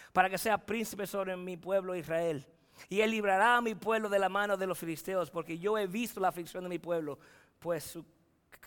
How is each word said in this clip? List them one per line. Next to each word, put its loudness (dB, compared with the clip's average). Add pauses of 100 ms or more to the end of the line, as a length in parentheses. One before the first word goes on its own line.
(120)
para 6
que -2
sea 2
príncipe -4
sobre -4
mi -6
pueblo 0
Israel. 0 (440)
Y 0
él 2
librará 6
a 2
mi 0
pueblo 0
de 4
la 4
mano 0
de 0
los 0
filisteos, -4
porque -6
yo 0
he 0
visto -4
la 2
aflicción -6
de -6
mi -4
pueblo, -4 (400)
pues -4
su -12 (640)